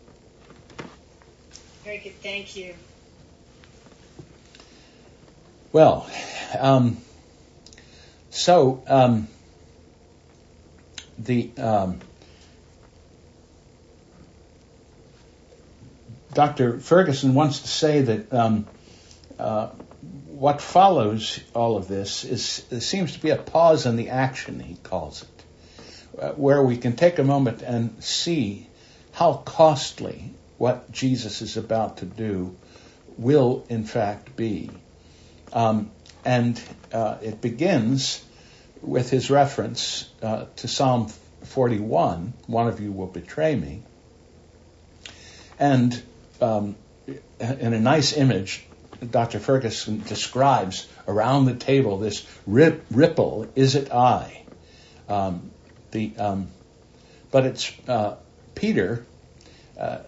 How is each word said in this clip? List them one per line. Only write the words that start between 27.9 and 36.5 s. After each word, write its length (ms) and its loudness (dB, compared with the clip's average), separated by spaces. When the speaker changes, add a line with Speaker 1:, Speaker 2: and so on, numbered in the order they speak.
Speaker 2:
see 600 -4
how 220 4
costly 960 2
what 340 -2
Jesus 480 -2
is 160 -8
about 420 -4
to 80 -10
do 480 -6
will, 540 2
in 140 -4
fact, 520 -6
be. 340 -6
Um, 360 0
and, 380 0